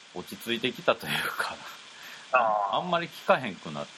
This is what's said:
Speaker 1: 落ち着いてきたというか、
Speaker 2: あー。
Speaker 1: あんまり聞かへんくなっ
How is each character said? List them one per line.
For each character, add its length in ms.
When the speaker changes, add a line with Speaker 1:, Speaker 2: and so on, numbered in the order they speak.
Speaker 1:
落 140
ち 80
着 180
い 60
て 120
き 100
た 120
と 120
い 40
う 260
か、 200
Speaker 2:
あ 420
ー。 20
Speaker 1:
あ 40
ん 100
ま 100
り 80
聞 160
か 140
へ 100
ん 60
く 160
な 140
っ 20